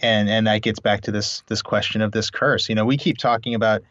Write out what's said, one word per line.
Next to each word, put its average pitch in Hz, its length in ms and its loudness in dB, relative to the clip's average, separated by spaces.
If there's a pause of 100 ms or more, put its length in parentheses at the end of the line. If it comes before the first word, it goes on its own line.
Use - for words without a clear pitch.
and, 107 300 2
and 110 160 2
that 107 160 2
gets 110 160 0
back 104 240 0
to - 80 -4
this, - 380 -6
this 127 140 -4
question 107 400 -2
of 107 100 0
this 110 180 -2
curse. 131 380 0
You 110 80 0
know, 107 80 2
we 131 120 2
keep 139 220 -2
talking 117 380 -2
about 107 340 2